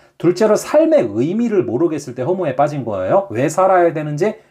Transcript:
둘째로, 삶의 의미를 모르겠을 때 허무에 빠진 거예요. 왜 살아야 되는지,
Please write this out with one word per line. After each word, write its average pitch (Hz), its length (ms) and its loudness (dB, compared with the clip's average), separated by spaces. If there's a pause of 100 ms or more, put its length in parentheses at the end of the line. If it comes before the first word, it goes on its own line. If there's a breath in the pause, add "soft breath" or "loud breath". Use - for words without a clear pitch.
(180 loud breath)
둘째로, 190 360 2
삶의 302 580 2
의미를 190 520 0
모르겠을 139 500 -2
때 - 80 -6
허무에 170 340 -2
빠진 143 280 0
거예요. 110 460 -2
왜 123 180 0
살아야 180 460 2
되는지, 151 420 -4 (140 soft breath)